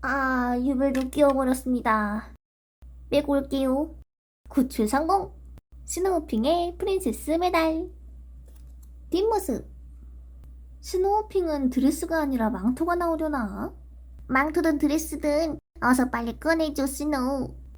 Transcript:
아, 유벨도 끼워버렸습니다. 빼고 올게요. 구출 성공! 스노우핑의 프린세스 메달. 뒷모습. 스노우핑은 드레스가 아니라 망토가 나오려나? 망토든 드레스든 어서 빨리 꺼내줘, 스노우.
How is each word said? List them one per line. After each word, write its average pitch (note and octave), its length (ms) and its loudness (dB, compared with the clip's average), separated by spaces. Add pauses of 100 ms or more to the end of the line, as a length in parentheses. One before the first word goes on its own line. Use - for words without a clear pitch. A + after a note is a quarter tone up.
아, B3+ 560 0
유벨도 C4 520 2
끼워버렸습니다. B3+ 1200 2 (760)
빼고 C#4+ 220 2
올게요. C#4 640 0 (540)
구출 B3 400 2
성공! E4+ 440 2 (520)
스노우핑의 E4+ 920 0
프린세스 F#4 540 0
메달. E4 560 2 (1200)
뒷모습. F#4+ 560 0 (1120)
스노우핑은 F#4 920 2
드레스가 D#4+ 520 2
아니라 B3+ 280 2
망토가 B3+ 440 0
나오려나? D#4 800 -2 (540)
망토든 D4+ 500 2
드레스든 D4+ 800 0 (240)
어서 B3+ 280 4
빨리 A#3 280 -4
꺼내줘, D#4 480 2
스노우. C4+ 680 -2 (240)